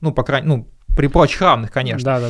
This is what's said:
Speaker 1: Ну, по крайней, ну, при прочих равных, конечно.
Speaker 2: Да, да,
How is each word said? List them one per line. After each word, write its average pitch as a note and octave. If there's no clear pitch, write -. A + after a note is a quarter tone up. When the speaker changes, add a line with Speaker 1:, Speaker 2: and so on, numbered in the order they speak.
Speaker 1:
Ну, D#3+
по C3+
крайней, C#3
ну, C3
при C#3+
прочих D#3
равных, B2
конечно. C3
Speaker 2:
Да, B2+
да, A#2+